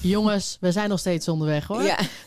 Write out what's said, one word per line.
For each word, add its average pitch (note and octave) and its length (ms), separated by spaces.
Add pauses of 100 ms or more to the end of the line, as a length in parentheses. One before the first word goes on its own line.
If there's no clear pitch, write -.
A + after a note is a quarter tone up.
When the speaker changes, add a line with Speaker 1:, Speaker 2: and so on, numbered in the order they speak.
Speaker 1:
Jongens, G3+ 580
we F3+ 120
zijn G#3 180
nog F#3+ 100
steeds E3+ 280
onderweg, D#3 400
hoor." G#3+ 160
Speaker 2:
Ja. G3 160 (280)